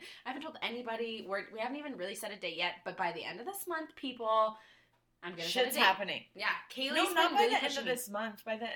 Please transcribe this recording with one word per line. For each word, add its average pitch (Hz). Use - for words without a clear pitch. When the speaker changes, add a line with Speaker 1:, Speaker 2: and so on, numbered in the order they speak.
Speaker 1:
haven't 277
told 320
anybody. 226
We're, 196
we 220
haven't 262
even 294
really 196
set 208
a 208
date 170
yet, 175
but 180
by 175
the 160
end 175
of 240
this 392
month, 320
people, 220
I'm 175
gonna 170
set 233
a -
Speaker 2:
Shit's 262
Speaker 1:
date. 277
Speaker 2:
happening. 190
Speaker 1:
Yeah, 196
Kaylee's 269
Speaker 2:
No, 339
not 339
Speaker 1:
been -
Speaker 2:
by 403
Speaker 1:
really 466
Speaker 2:
the 427
end 320
Speaker 1:
pushing 277
Speaker 2:
of 233
Speaker 1:
me. 254
Speaker 2:
this 240
month. 208
By 220
the, 226